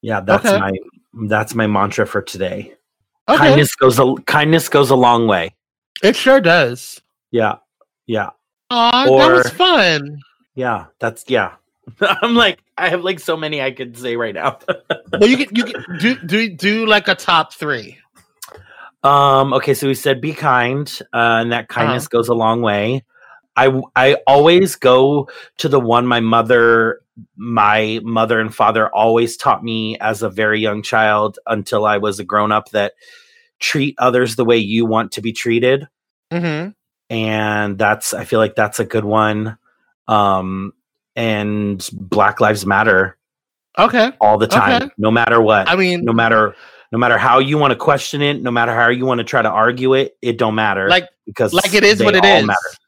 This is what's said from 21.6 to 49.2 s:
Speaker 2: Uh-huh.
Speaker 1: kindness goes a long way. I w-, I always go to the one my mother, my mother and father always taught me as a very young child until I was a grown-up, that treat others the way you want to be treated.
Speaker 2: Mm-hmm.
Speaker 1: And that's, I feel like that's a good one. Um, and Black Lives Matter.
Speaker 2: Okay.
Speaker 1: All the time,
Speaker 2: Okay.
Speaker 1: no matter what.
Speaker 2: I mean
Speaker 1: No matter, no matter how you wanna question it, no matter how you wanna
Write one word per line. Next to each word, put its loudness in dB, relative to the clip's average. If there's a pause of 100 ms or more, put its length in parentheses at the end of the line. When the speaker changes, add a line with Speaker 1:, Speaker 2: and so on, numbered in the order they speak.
Speaker 2:
Uh-huh. -6
Speaker 1:
kindness -2
goes 0
a 0
long 0
way. -2 (520)
I 4
w-, 0 (100)
I 4 (120)
always 4
go 2 (300)
to -4
the 2
one 2
my 0
mother, 2 (360)
my 0
mother 0
and -6
father 0
always 0
taught -2
me -6
as -4
a -4
very -2
young -4
child 0
until -4
I 0
was -4
a -10
grown-up, -2
that -4 (640)
treat -4
others 0
the 0
way 2
you 0
want -2
to -12
be -8
treated. -2 (460)
Speaker 2:
Mm-hmm. -6 (400)
Speaker 1:
And -4
that's, -2
I -10
feel 0
like 0
that's -2
a 0
good -4
one. -2 (500)
Um, 0 (420)
and -4
Black -2
Lives 0
Matter. 2 (600)
Speaker 2:
Okay. 2
Speaker 1:
All 4
the -4
time, 2
Speaker 2:
Okay. -14
Speaker 1:
no 0
matter 2
what. 2
Speaker 2:
I 0
mean -2
Speaker 1:
No -2
matter, 2 (340)
no -4
matter 2
how 4
you 0
wanna 0
question -2
it, -2
no -4
matter 0
how 2
you -2
wanna 0